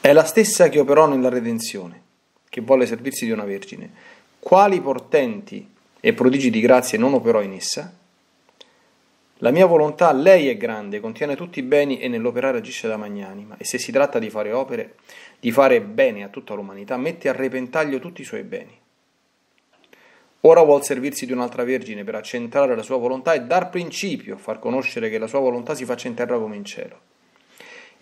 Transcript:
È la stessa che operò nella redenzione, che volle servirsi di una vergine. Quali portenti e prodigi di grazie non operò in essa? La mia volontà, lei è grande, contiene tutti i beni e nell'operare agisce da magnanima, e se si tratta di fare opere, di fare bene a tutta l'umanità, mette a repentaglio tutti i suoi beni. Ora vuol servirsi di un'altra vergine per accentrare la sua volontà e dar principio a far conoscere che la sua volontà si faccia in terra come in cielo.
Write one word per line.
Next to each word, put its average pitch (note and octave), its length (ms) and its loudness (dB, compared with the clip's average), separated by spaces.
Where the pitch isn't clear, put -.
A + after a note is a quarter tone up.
È C#3 120 6
la D#3 120 8
stessa G#3+ 440 4
che C#3+ 120 2
operò C#3+ 260 6
nella C3 240 2
redenzione, A2+ 720 -6
che B2 100 -10
volle B2+ 260 4
servirsi A#2+ 380 -6
di A2+ 60 -4
una G#2+ 140 -4
vergine. G2 460 -10
Quali F#3+ 440 4
portenti A#2+ 840 -4
e A2+ 140 2
prodigi B2+ 380 2
di A2 100 0
grazie B2 380 4
non C3+ 160 2
operò A2+ 260 2
in G2 140 -8
essa? D3 360 -10
La A#2 120 2
mia F3 140 6
volontà, D#3+ 480 4
lei D3+ 380 6
è A2 80 -4
grande, G#2+ 420 -8
contiene A2+ 360 -8
tutti F3 240 -12
i - 20 -6
beni C#3 380 0
e C3 80 -6
nell'operare B2 500 -2
agisce A#2 280 -10
da A2 120 -4
magnanima, G2+ 580 -14
e - 80 -18
se - 140 -8
si - 120 -10
tratta C#3 280 0
di A2 100 -6
fare G#2 240 -6
opere, B2 440 -8
di A#2+ 100 -2
fare B2+ 300 4
bene G#2+ 420 -2
a G2 60 -14
tutta - 240 -14
l'umanità, G2+ 460 -10
mette D3 320 -6
a - 20 -2
repentaglio C3 680 -4
tutti - 200 -18
i C3+ 40 -16
suoi G#2+ 180 -12
beni. - 360 -16
Ora E3 220 10
vuol C#3+ 220 6
servirsi C3 400 -6
di B2 80 -8
un'altra B2 320 -6
vergine A2 400 -6
per G#2+ 120 -10
accentrare B2 600 -2
la A2 60 -8
sua C3 160 -6
volontà C3 340 -2
e C3+ 120 0
dar F3 260 -2
principio E3 640 -8
a G2+ 40 -18
far A2 200 -10
conoscere A#2+ 500 -6
che A2 80 -6
la A2 100 -6
sua C3+ 120 -4
volontà B2 360 -2
si C3 120 -10
faccia A#2+ 220 -8
in A#2 60 -10
terra A#2+ 240 -4
come G#2+ 180 -6
in G2+ 100 -12
cielo. - 460 -16